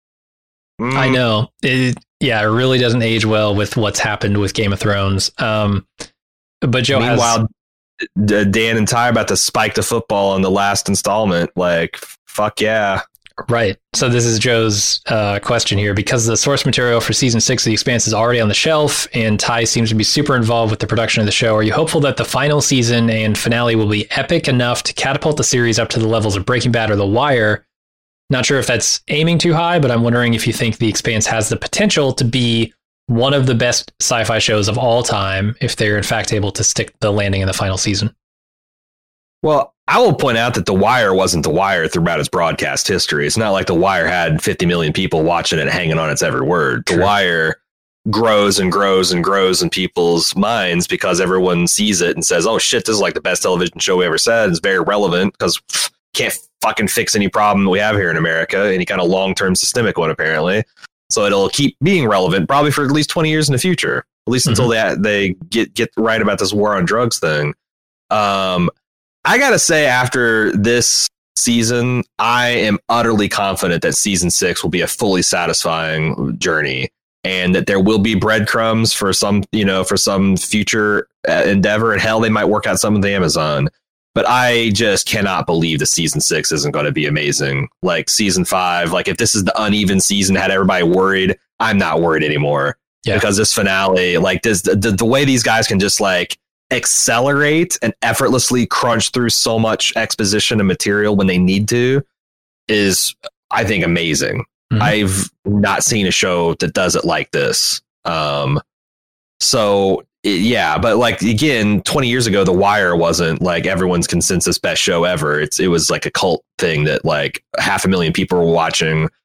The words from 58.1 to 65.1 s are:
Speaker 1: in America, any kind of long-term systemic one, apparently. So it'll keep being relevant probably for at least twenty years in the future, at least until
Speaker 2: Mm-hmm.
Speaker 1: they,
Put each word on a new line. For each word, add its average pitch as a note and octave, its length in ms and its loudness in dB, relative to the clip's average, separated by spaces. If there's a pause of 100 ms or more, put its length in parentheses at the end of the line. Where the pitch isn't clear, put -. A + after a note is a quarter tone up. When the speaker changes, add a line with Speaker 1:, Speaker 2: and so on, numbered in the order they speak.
Speaker 1:
in D#2+ 60 -2
America, E2 420 -2 (160)
any F2+ 120 -2
kind F#2+ 140 -4
of F2+ 60 0
long-term F#2+ 480 0
systemic G2+ 440 -2
one, E2 120 0
apparently. D#2+ 540 -2 (460)
So G#2 160 0
it'll G2 240 2
keep C#3 300 0
being D#3 280 2
relevant G#2+ 400 2
probably C#3+ 240 2
for D3 120 0
at C3 60 -2
least D3 200 0
twenty D#3+ 200 0
years D#3 180 0
in C#3+ 40 0
the B2+ 60 0
future, D#3+ 400 -2
at - 340 -10
least B2+ 160 0
until A#2+ 200 2
Speaker 2:
Mm-hmm. A2 340 0
Speaker 1:
they, G2+ 260 2